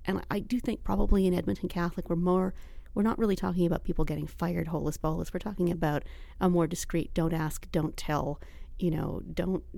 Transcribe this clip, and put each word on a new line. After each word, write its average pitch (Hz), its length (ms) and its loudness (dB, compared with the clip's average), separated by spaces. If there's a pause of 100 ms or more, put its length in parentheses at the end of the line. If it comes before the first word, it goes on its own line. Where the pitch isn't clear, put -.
and 190 260 -2
I 208 80 0
do 240 200 -2
think 220 240 -4
probably 202 440 6
in 180 60 4
Edmonton 180 360 -2
Catholic 175 400 -2
we're 170 60 0
more, 180 380 4 (400)
we're 208 100 2
not 226 160 2
really 208 160 2
talking 180 300 2
about 170 180 2
people - 220 2
getting 151 220 -2
fired 170 400 -2
holus 156 300 -2
bolus. 160 360 -2
We're 185 60 -4
talking 180 320 0
about 160 320 0 (360)
a 185 100 4
more 175 180 4
discreet, - 460 -2
don't 165 200 2
ask, 156 380 -4
don't 156 240 0
tell, 147 440 -2 (400)
you 175 120 2
know, 156 300 -2 (120)
don't, 175 300 0 (140)